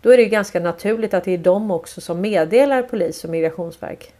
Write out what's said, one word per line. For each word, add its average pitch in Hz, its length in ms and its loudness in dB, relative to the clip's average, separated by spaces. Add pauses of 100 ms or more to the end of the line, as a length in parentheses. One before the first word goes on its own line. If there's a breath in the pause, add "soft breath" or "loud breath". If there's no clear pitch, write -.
Då 226 80 2
är 247 80 8
det 240 60 6
ju 208 60 2
ganska 202 300 -2
naturligt 202 540 -4
att 180 100 0
det 185 80 -4
är 180 60 0
de 190 340 2
också 170 300 -6
som 175 200 -6
meddelar 220 640 2
polis 202 400 -4
och 165 60 -10
migrationsverk. 165 920 -6